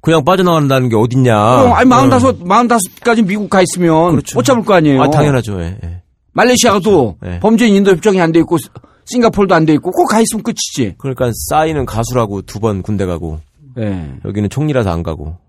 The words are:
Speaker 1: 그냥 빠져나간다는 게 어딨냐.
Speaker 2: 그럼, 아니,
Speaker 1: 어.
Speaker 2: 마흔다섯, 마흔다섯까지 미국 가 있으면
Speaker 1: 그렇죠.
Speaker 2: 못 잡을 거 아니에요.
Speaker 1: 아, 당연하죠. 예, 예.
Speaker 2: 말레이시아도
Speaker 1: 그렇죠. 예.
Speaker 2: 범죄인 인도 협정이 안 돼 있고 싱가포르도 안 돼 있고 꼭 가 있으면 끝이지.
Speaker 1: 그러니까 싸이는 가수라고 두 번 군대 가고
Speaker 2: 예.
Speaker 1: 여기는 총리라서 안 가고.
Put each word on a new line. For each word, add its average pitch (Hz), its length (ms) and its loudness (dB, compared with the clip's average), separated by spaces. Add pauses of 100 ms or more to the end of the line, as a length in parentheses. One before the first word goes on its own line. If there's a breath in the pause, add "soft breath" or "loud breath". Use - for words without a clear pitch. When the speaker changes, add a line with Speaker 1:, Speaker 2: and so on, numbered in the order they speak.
Speaker 1:
그냥 160 240 2
빠져나간다는 156 640 2
게 110 80 0
어딨냐. 120 360 2
Speaker 2:
그럼, 127 420 4
아니, 240 100 2
Speaker 1:
어. - 20 6
Speaker 2:
마흔다섯, 254 560 2
마흔다섯까지 226 760 0
미국 202 280 -2
가 190 120 2
있으면 170 500 2
Speaker 1:
그렇죠. 143 260 -4
Speaker 2:
못 247 60 0
잡을 247 220 0
거 208 80 0
아니에요. 147 280 4
Speaker 1:
아, - 80 2
당연하죠. 123 520 0
예, 90 200 -8
예. 87 200 -12 (320)
Speaker 2:
말레이시아도 202 880 2
Speaker 1:
그렇죠. 90 140 -10
예. 87 40 -10
Speaker 2:
범죄인 220 340 2
인도 196 180 4
협정이 190 280 2
안 165 140 0
돼 165 80 4
있고 165 160 0 (480 soft breath)
싱가포르도 202 500 0
안 160 100 2
돼 156 100 2
있고 175 160 -4
꼭 349 180 0
가 208 100 0
있으면 220 240 -2
끝이지. 127 540 -6
Speaker 1:
그러니까 127 340 -6 (180)
싸이는 151 360 -2
가수라고 110 560 -4
두 - 180 -14
번 101 220 -2
군대 98 240 -4
가고 82 340 -8 (400)
Speaker 2:
예. 92 320 -6 (140)
Speaker 1:
여기는 101 240 -4
총리라서 131 420 -2
안 82 120 -4
가고. 80 340 -10 (120)